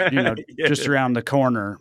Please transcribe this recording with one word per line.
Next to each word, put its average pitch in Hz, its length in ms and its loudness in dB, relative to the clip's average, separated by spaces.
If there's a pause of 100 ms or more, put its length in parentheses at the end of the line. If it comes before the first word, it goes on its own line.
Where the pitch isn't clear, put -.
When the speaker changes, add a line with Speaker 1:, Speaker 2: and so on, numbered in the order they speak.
(100)
Speaker 1:
you 135 120 2
know, 110 200 0
Speaker 2:
<laughs> - 140 -20
Yeah. 151 120 0
Speaker 1:
just 143 200 0
around 131 240 2
the 117 100 0
corner, 120 580 0